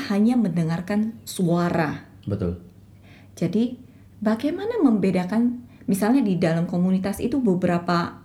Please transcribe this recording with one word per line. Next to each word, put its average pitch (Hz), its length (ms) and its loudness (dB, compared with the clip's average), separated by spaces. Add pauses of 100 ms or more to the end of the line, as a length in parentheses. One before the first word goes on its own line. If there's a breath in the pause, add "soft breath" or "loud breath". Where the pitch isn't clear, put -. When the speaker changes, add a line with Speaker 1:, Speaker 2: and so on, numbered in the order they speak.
Speaker 1:
hanya 214 260 2
mendengarkan 185 880 0
suara. 170 840 0 (180)
Speaker 2:
Betul. 90 340 -2 (760 loud breath)
Speaker 1:
Jadi 214 420 0 (420 loud breath)
bagaimana 339 600 -2
membedakan, 208 800 2 (260 loud breath)
misalnya 214 360 2
di 196 160 0
dalam 165 280 2
komunitas 185 540 0
itu 277 200 -2
beberapa 175 880 0